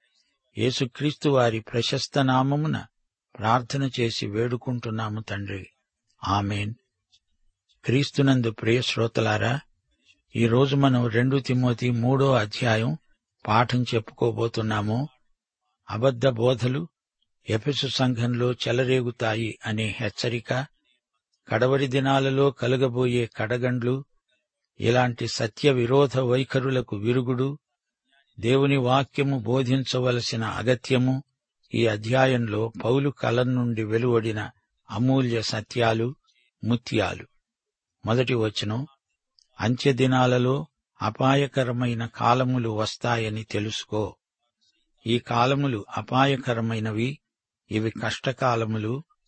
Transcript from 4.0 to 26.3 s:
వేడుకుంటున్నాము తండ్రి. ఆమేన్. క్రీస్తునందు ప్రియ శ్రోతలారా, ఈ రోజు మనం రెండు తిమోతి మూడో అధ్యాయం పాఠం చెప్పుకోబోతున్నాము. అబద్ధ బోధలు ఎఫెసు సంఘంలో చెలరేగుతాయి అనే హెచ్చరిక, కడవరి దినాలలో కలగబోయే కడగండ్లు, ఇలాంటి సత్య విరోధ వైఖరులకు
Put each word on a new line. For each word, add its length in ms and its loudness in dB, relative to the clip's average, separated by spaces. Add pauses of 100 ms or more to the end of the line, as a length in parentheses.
వేడుకుంటున్నాము 920 -4
తండ్రి. 420 -8 (580)
ఆమేన్. 520 -2 (1120)
క్రీస్తునందు 640 2
ప్రియ 300 0
శ్రోతలారా, 800 0 (760)
ఈ 120 2
రోజు 280 4
మనం 320 4
రెండు 300 2
తిమోతి 540 0
మూడో 420 2
అధ్యాయం 640 0 (500)
పాఠం 360 2
చెప్పుకోబోతున్నాము. 1160 -2 (920)
అబద్ధ 380 0
బోధలు 600 0 (640)
ఎఫెసు 380 -2
సంఘంలో 640 0
చెలరేగుతాయి 1120 -2
అనే 220 -2 (100)
హెచ్చరిక, 680 -4 (800)
కడవరి 400 2
దినాలలో 640 2
కలగబోయే 840 0
కడగండ్లు, 680 -2 (760)
ఇలాంటి 480 2
సత్య 440 0
విరోధ 480 2
వైఖరులకు 800 -2